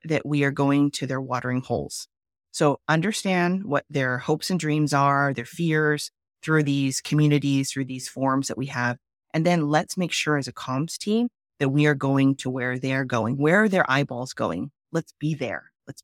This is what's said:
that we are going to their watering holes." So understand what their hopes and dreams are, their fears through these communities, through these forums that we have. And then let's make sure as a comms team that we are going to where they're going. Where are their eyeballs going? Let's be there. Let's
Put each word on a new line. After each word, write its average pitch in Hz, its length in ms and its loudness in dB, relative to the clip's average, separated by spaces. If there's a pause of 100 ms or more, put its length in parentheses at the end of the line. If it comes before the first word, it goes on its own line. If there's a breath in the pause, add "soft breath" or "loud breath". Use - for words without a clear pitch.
that 156 220 -2
we 143 180 0
are 139 60 2
going 143 420 2
to - 140 -6
their 131 140 -4
watering 127 420 -4
holes." - 460 -6 (420)
So 147 380 2
understand 180 760 0
what 143 240 -2
their 131 300 -2
hopes 156 320 -2
and 185 80 0
dreams 151 340 0
are, 139 400 4
their 120 120 -6
fears 156 680 0 (320)
through 156 220 2
these 139 360 0
communities, 143 680 2
through 135 140 -4
these 127 240 -10
forums 135 400 0
that - 100 -8
we 135 80 -4
have. 123 320 -2 (340)
And 160 140 0
then 170 220 2
let's 151 280 0
make 175 160 -2
sure 151 240 0
as 131 120 -4
a 120 40 -10
comms 135 460 -6
team 226 300 0 (320)
that 139 80 2
we 147 180 4
are 151 80 6
going 135 420 2
to 131 140 -6
where 127 280 -2
they're 135 260 -2
going. 123 320 0
Where 160 280 4
are 220 40 4
their 185 220 2
eyeballs 131 420 -2
going? 98 380 -4 (200)
Let's 160 280 -4
be 156 160 -2
there. 107 360 -8 (160)
Let's - 180 -20